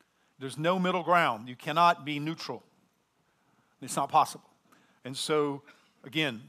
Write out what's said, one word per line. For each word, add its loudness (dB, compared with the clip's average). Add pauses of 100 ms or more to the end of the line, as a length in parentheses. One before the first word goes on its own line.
(380)
There's -10
no 2
middle 0
ground. 2
You -14
cannot 2
be -4
neutral. -8 (1200)
It's -8
not -2
possible. 2 (560)
And -10
so, 0 (420)
again, -4